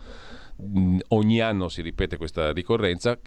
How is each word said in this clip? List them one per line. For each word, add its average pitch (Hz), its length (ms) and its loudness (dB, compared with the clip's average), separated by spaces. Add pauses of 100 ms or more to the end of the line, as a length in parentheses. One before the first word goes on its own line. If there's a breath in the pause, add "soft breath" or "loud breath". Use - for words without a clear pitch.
(600 loud breath)
mm, 95 380 2 (120)
ogni 110 300 4
anno 104 280 0
si 82 140 -8
ripete 85 340 -2
questa 78 340 -2
ricorrenza, 107 680 0 (100)